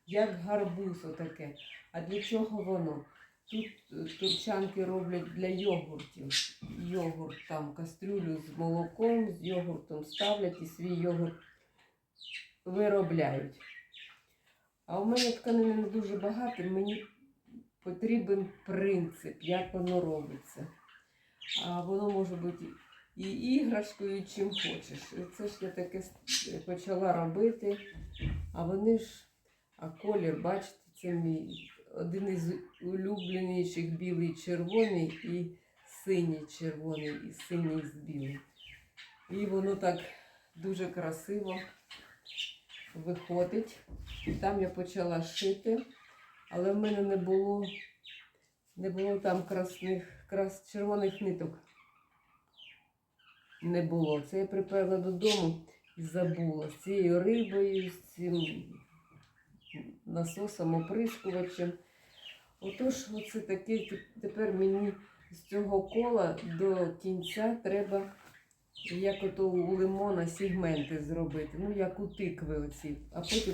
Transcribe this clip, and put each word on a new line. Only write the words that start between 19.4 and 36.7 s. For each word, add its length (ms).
як 320
воно 280
робиться. 640
А 160
воно 280
може 260
бути 300
і 160
іграшкою, 840
і 60
чим 260
хочеш. 640
І 240
це 100
ж 140
я 100
таке 300
с-, 640
почала 480
робити. 640
А 120
вони 320
ж, 300
а 140
колір, 520
бачите, 360
це 160
мій 600
один 320
із 260
улюбленіших, 1080
білий, 440
червоний 880
і 340
синій, 580
червоний, 540